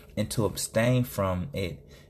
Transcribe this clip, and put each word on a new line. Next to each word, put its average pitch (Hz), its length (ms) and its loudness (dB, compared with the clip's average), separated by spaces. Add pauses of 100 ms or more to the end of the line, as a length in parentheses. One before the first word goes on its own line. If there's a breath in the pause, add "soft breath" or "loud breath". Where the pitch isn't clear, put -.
(160 loud breath)
and 107 120 -2
to 110 160 0
abstain 120 580 2
from 92 500 -2
it 90 260 -4 (300 loud breath)